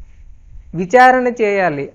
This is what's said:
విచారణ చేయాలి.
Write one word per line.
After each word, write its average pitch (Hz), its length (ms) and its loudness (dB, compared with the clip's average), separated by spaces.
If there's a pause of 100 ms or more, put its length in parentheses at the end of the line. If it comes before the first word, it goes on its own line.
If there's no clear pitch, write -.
(760)
విచారణ 247 540 2
చేయాలి. 196 680 -4